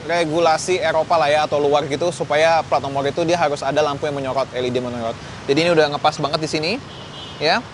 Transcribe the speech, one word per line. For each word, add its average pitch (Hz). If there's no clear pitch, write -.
regulasi 165
Eropa 160
lah 151
ya, 151
atau 147
luar 143
gitu, 147
supaya 160
plat 143
nomor 139
itu 143
dia 170
harus 143
ada 143
lampu 143
yang 147
menyorot, 131
L 127
E -
D 123
menyorot. 120
Jadi, 139
ini 175
udah 151
ngepas 151
banget 151
di 151
sini, 160
ya. 180